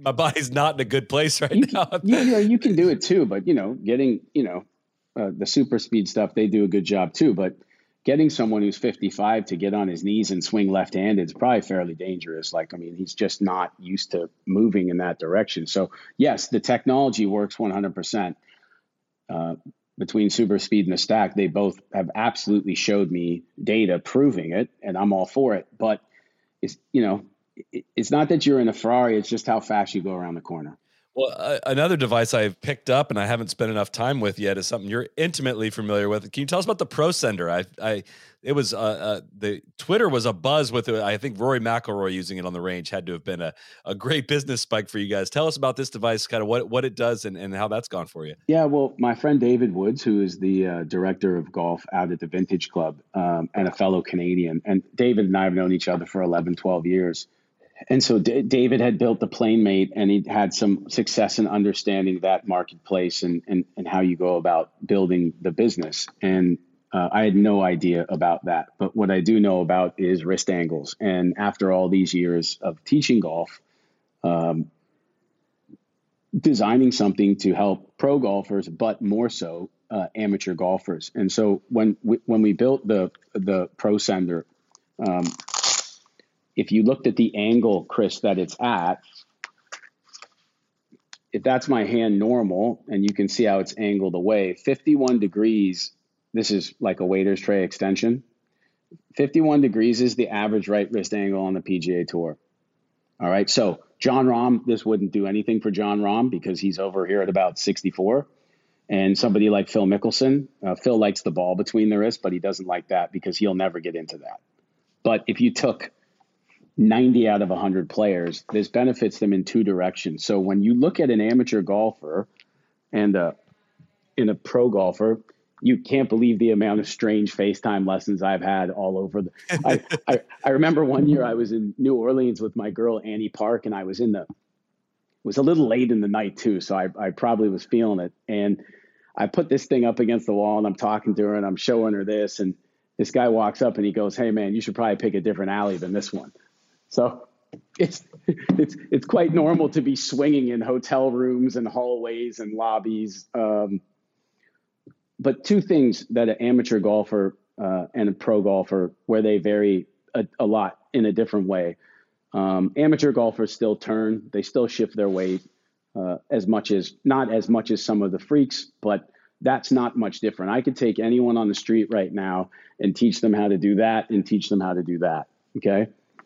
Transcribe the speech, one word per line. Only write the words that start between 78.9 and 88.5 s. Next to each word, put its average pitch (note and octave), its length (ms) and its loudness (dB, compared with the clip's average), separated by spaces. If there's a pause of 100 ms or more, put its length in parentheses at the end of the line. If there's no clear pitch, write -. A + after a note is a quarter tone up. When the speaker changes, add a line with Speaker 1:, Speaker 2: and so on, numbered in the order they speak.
Speaker 2:
more A2 280 0
so, E2+ 400 -10 (200)
uh, F#2+ 240 -4
amateur G2+ 400 -4
golfers. F2+ 640 -4
And F#2+ 160 0
so G#2 380 2
when A2 340 2
we, A2+ 220 2
when A2+ 160 2
we G#2+ 100 6
built C3 340 0
the, G2+ 260 0 (220)
the F#2+ 440 -2
Pro G#2 200 2
Sender, F2+ 480 -2 (560)
um, F2+ 220 -2 (1300)
if G2+ 180 0
you A2 100 6
looked B2+ 240 2
at A#2+ 80 0
the A2+ 220 2
angle, G#2+ 480 2
Chris, - 360 -2
that G2 160 0
it's F2+ 220 -4